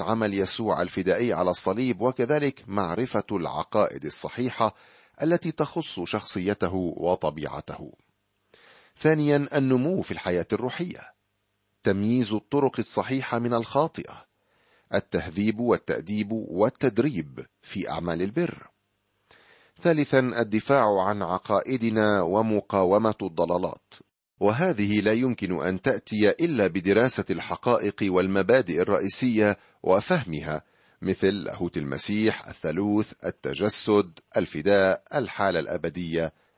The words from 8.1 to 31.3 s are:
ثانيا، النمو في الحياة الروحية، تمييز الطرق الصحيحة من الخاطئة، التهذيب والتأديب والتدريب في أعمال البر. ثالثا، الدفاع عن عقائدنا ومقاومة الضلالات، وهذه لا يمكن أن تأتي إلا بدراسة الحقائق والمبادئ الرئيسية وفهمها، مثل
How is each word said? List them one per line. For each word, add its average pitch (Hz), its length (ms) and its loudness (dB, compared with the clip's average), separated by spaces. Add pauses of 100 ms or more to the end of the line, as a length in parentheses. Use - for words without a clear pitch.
ثانيا، 147 560 4
النمو 135 480 2
في - 80 -10
الحياة 87 420 -2
الروحية، 123 600 -6 (680)
تمييز 107 500 2
الطرق 135 460 0
الصحيحة 123 600 -2
من 120 160 0
الخاطئة، - 720 -2 (680)
التهذيب 98 680 -2
والتأديب 107 720 -2
والتدريب 104 1120 0 (160)
في - 280 -6
أعمال 82 320 -4
البر. 127 460 -4 (1120)
ثالثا، 151 360 4
الدفاع 110 840 2
عن 101 220 0
عقائدنا 107 1000 0
ومقاومة 104 1000 2
الضلالات، 87 720 -4 (460)
وهذه 107 600 2
لا 101 120 2
يمكن 110 500 -2
أن 92 180 -2
تأتي 104 500 2
إلا 143 360 2
بدراسة 98 640 2
الحقائق 98 720 0
والمبادئ 95 800 2
الرئيسية 101 800 2 (240)
وفهمها، 87 800 0 (400)
مثل 95 420 0